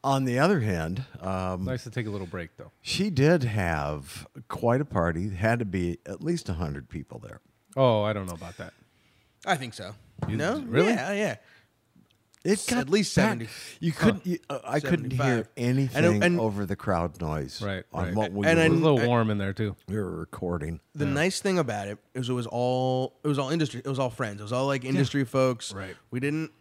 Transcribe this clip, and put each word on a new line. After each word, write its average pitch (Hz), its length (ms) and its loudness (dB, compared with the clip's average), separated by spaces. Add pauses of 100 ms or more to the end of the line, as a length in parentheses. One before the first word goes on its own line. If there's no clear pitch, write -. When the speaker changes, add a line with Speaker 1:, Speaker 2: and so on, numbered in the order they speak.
Speaker 1:
on 135 220 2
the 123 120 2
other 170 220 4
hand, 92 420 0 (200)
um, 92 420 -4
Speaker 2:
Nice 127 200 -4
to 117 60 -12
take 110 160 -6
a 107 40 -6
little 98 160 -6
break, 87 320 -10
though. - 140 -18 (100)
Speaker 1:
she - 260 -2
did 156 360 6
have 78 840 -2 (220)
quite 120 340 2
a - 20 -2
party. 85 460 0
Had 113 300 0
to 113 40 -2
be 87 400 -2
at 92 180 -12
least 165 280 -4
a 87 40 -2
hundred 73 360 -6
people 65 280 -10
there. 57 220 -16 (360)
Speaker 2:
Oh, 120 260 6
I 107 100 0
don't 98 140 -4
know 87 80 -8
about 85 240 -12
that. - 160 -12 (720)
Speaker 3:
I 185 100 2
think 127 160 -8
so. 104 220 -12 (340)
Speaker 2:
You 110 80 -2
Speaker 3:
No? 202 240 -2
Speaker 2:
really? 196 320 2
Speaker 3:
Yeah, 190 200 0
yeah. 202 240 -2 (1080)
Speaker 1:
It 175 80 2
Speaker 3:
S-, - 160 0
Speaker 1:
got 147 120 0
Speaker 3:
at 135 100 -4
least 196 260 2
Speaker 1:
back. 190 80 6
Speaker 3:
seventy. 117 240 -2 (320)
Speaker 1:
You 165 120 0
couldn't. 214 320 4
Speaker 2:
Huh. 180 60 -2
Speaker 1:
You, 170 80 -2 (120)
uh, 139 140 -4
I 143 160 -2
couldn't 143 320 -2
hear 127 100 -2
Speaker 3:
Seventy-five. 120 340 2
Speaker 1:
anything 131 480 2 (120)
Speaker 3:
And, 175 80 4
and 175 160 4
Speaker 1:
over 104 260 0
the 95 100 -4
crowd 87 420 0
noise 76 440 -4
Speaker 2:
Right, 98 280 -6
Speaker 1:
on 85 180 -2
Speaker 2:
right. 90 60 -4
Speaker 1:
what 107 180 0
we 101 140 0
Speaker 3:
And 165 120 6
Speaker 1:
were 165 80 6
Speaker 2:
It 160 40 6
was 165 100 4
a - 20 2
little 143 180 6
Speaker 3:
I 117 60 2
Speaker 2:
warm 117 240 4
in 104 80 0
there 98 160 -2
too. 104 220 -2 (120)
Speaker 1:
we 101 80 -4
were 95 220 -4
recording. 82 600 -4 (140)
Speaker 3:
The 143 120 -2
Speaker 2:
Yeah. 139 80 0
Speaker 3:
nice 175 260 0
thing 185 180 0
about 104 300 -2
it 104 100 -8 (160)
is 123 140 -4
it 127 60 0
was 120 120 -2
all, 127 800 0
it 151 40 0
was 139 100 2
all 135 100 -2
industry. 147 340 0
It 139 60 -6
was 131 100 -2
all 127 120 0
friends. 104 300 -6
It - 20 -10
was 104 100 -6
all, 131 140 2
like, 135 180 0
Speaker 1:
Yeah. 127 60 -6
Speaker 3:
industry 135 340 2
folks. 127 480 0
Speaker 2:
Right. 95 240 -10 (140)
Speaker 3:
We 127 100 -4
didn't. 151 300 -4 (100)